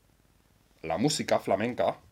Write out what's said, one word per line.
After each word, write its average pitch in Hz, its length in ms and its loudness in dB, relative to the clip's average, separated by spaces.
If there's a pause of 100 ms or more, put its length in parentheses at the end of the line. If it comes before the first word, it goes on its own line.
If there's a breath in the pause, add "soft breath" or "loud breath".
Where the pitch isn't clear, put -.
(800)
la 80 160 -4
música 113 420 2
flamenca, 107 580 0 (140)